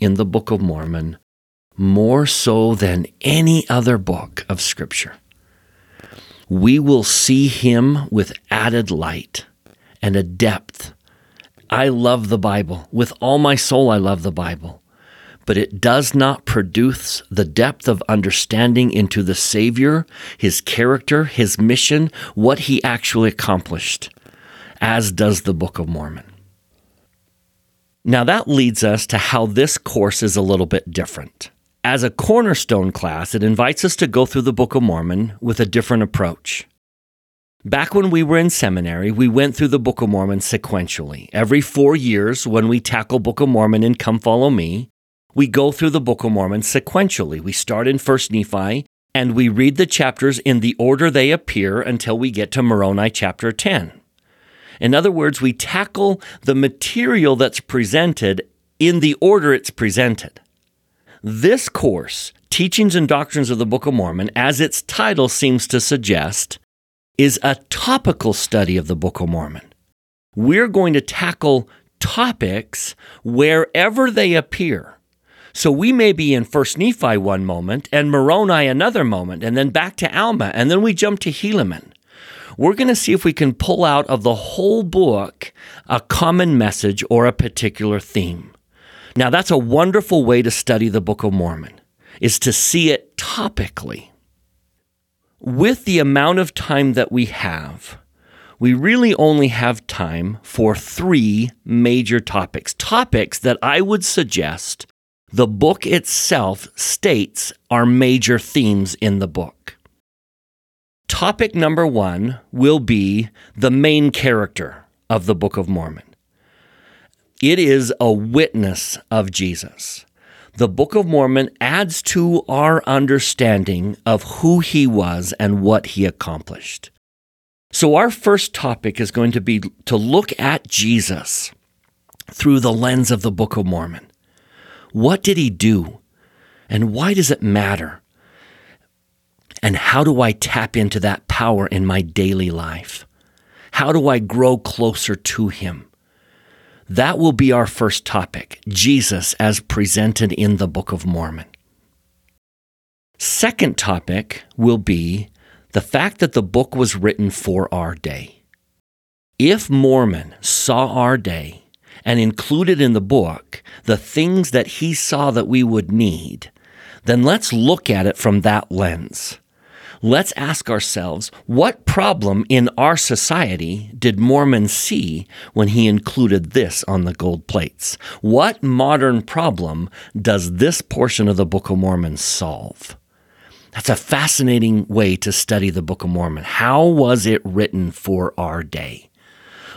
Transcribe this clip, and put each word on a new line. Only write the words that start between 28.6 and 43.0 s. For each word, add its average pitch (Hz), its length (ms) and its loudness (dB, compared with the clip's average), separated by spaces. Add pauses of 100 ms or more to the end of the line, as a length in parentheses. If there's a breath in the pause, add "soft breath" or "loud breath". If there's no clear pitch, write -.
us 107 220 0
to - 100 -2
how 117 300 0
this 117 320 0
course - 440 -2
is 101 140 0
a 104 60 0
little 95 240 2
bit 90 240 -4
different. - 600 -8 (320)
As 123 200 0
a 123 80 0
cornerstone 151 800 2
class, 82 420 -8
it 107 80 0
invites 113 400 2
us 185 140 0
to 175 100 0
go 123 200 2
through 131 160 -2
the 127 100 0
Book 117 220 0
of 135 80 2
Mormon 95 580 -2
with 117 180 -2
a 117 60 2
different 113 380 0
approach. - 640 -4 (960)
Back 139 300 -2
when 196 160 2
we 165 120 2
were 156 140 2
in 170 140 4
seminary, 92 600 -2
we 113 160 2
went 131 300 2
through 151 120 0
the 135 100 2
Book 120 240 -2
of 107 80 0
Mormon 98 300 0
sequentially. - 920 -6
Every 117 300 0
four 143 340 2
years, 117 500 -2
when 113 220 2
we 120 100 2
tackle 117 420 -2